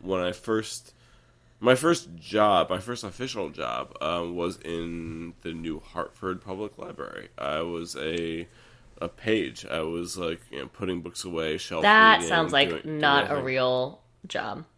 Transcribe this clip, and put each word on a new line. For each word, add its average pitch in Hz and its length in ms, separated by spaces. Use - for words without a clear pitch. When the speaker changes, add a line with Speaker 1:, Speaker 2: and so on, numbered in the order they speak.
Speaker 1:
when 92 200
I 90 100
first, - 600
my 123 160
first 143 400
job, 98 560
my - 80
first 117 240
official 110 460
job, 67 520
um, 87 340
was 87 280
in 82 720
the 82 100
New 82 280
Hartford 92 600
Public 98 380
Library. - 480
I 76 240
was 85 340
a, 82 520
a 85 80
page. 98 580
I 80 160
was, 85 360
like, 85 240
you 71 80
know, 67 80
putting 90 340
books 87 240
away, 80 320
shelf 165 260
Speaker 2:
That 220 340
Speaker 1:
reading, 175 120
Speaker 2:
sounds 165 240
like 139 160
Speaker 1:
doing, 80 140
doing 156 160
Speaker 2:
not 143 240
a - 60
Speaker 1:
everything. 139 160
Speaker 2:
real 127 560
job. 110 380